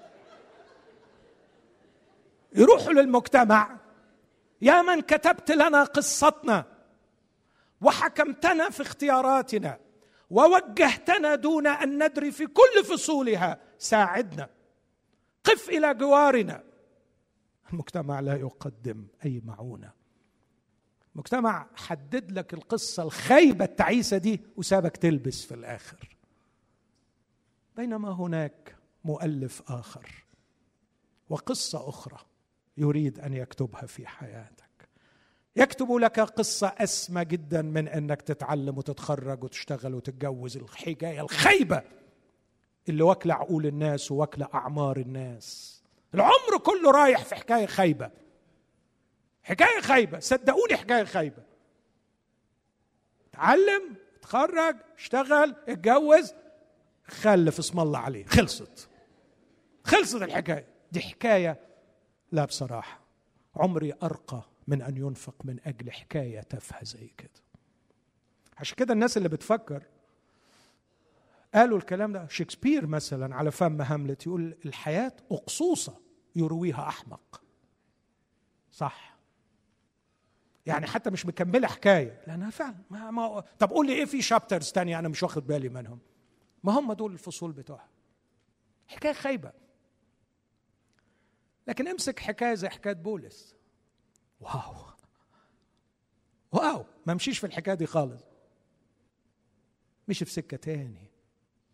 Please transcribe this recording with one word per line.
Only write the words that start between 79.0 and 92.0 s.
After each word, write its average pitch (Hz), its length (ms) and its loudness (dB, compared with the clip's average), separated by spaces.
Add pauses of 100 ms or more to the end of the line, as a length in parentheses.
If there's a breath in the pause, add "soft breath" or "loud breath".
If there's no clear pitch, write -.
يعني 156 200 -4
حتى 214 240 -6
مش 185 160 -6
مكملة 180 420 -2
حكاية، 151 580 2
لأنها 175 240 -10
فعلًا 262 260 -10 (140)
ما، 220 200 -16
ما، 226 340 -8 (140 soft breath)
طب 202 120 2
قول 302 160 2
لي 262 60 0
إيه 285 120 -2
في 262 180 -4
شابترز 165 500 0
تانية 175 260 -2
أنا 165 100 -6
مش 151 140 -8
واخد 151 240 -4
بالي 139 220 -4
منهم؟ 120 300 -16 (640)
ما 208 160 2
هم 254 140 -2
دول 208 200 -8
الفصول 170 400 -12
بتوعها. 139 360 -20 (1000)
حكاية - 240 -4
خايبة. 254 400 -8 (2250)
لكن 262 220 -8
امسك 349 300 -8